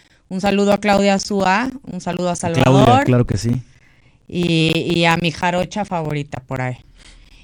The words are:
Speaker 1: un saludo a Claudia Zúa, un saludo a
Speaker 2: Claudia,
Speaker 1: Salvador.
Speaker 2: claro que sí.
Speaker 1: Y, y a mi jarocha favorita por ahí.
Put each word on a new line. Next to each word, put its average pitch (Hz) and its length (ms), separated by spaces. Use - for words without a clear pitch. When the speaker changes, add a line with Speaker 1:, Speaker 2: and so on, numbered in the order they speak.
Speaker 1:
un 185 120
saludo 202 320
a 196 60
Claudia 202 400
Zúa, 196 520
un 180 180
saludo 175 280
a 175 60
Speaker 2:
Claudia, 165 280
Speaker 1:
Salvador. 131 420
Speaker 2:
claro 120 220
que - 100
sí. 120 240
Speaker 1:
Y, 165 680
y 170 100
a 165 120
mi 170 140
jarocha 180 540
favorita 151 600
por 131 160
ahí. 127 160